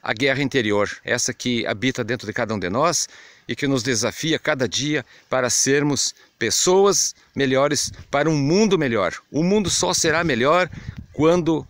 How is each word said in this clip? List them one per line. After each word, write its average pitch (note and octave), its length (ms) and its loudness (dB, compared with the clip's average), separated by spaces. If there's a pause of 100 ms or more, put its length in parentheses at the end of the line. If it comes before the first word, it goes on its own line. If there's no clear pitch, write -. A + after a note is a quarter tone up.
A - 120 -6
guerra C3+ 280 0
interior, G#2+ 480 0 (140)
essa A#2+ 300 -2
que A#2+ 340 -4
habita A#2+ 360 -4
dentro A#2 220 -6
de G#2 60 -8
cada A2+ 220 -4
um G#2+ 60 -2
de F2+ 100 -4
nós C#3+ 400 0 (380)
e A#2+ 80 -6
que C#3+ 120 -4
nos C3+ 160 0
desafia A#2+ 560 -2
cada C3 280 -2
dia C#3 380 -4 (240)
para B2+ 200 0
sermos C#3+ 680 0 (240)
pessoas F#3+ 720 2 (220)
melhores, C3+ 560 0 (180)
para D3 200 0
um D#3+ 60 2
mundo F3+ 420 4
melhor. A2+ 360 0 (180)
O D3 120 0
mundo G3 260 2
só F3+ 240 0
será D#3+ 300 0
melhor D#3 460 2 (440)
quando D#3+ 560 2